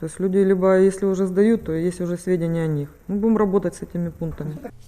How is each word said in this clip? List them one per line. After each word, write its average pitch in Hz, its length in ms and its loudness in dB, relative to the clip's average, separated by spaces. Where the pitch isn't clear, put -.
То 160 60 -8
есть - 140 -10
люди 190 160 0
либо, 190 420 4
если 190 280 2
уже 190 200 0
сдают, 208 380 2
то 160 80 -4
есть 175 300 -2
уже 175 160 -4
сведения 165 460 -2
о 160 40 0
них. 143 200 -2
Мы 196 80 -2
будем 214 220 2
работать 190 360 0
с - 80 -12
этими 175 280 -6
пунктами. 156 480 -8